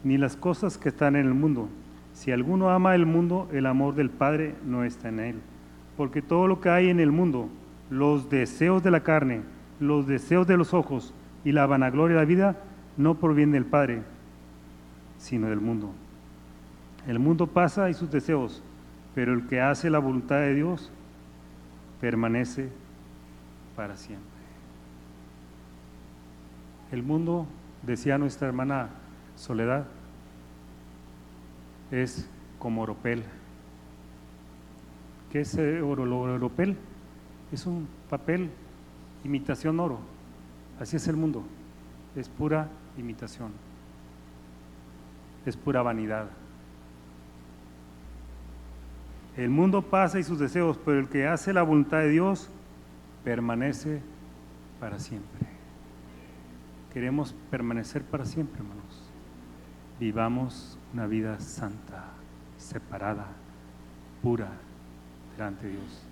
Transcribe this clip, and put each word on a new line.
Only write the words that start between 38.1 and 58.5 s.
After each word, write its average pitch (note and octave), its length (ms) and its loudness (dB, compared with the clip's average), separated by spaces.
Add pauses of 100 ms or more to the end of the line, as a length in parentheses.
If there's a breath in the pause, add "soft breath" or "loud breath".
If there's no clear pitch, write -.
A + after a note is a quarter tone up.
imitación C#3+ 540 -2
oro. D3+ 200 -2 (840)
Así C#3 160 -6
es - 120 -2
el D#3+ 80 0
mundo. D3+ 280 -2 (680)
Es B2+ 140 -10
pura D3+ 400 -2 (280)
imitación. A#2 540 -12 (1900)
Es C3+ 120 -6
pura C3 260 -2
vanidad. G#2+ 460 -4 (3000)
El B2 140 -2
mundo F#3 320 4
pasa F#3+ 360 2
y F3+ 40 0
sus D#3 160 -4
deseos, D#3 460 0
pero C#3+ 140 4
el C3+ 100 0
que C#3 180 0
hace E3+ 260 -2
la F3+ 100 4
voluntad D#3 360 4
de D#3 100 4
Dios F#3 400 2 (720)
permanece B2+ 800 -2 (800)
para G#2 180 -8
siempre. - 480 -10 (1500 loud breath)
Queremos C3 420 -4 (160)
permanecer A#2+ 520 -4
para C#3 220 -8
siempre, D3+ 360 -6